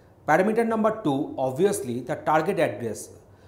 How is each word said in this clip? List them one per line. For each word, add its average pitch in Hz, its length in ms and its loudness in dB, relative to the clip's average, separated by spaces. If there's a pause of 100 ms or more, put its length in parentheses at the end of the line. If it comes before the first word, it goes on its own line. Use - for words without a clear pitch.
(280)
Parameter 208 400 4
number 220 360 0
two, 143 340 0
obviously 131 640 0
the 147 160 -6
target 160 440 0
address. 110 500 -4 (380)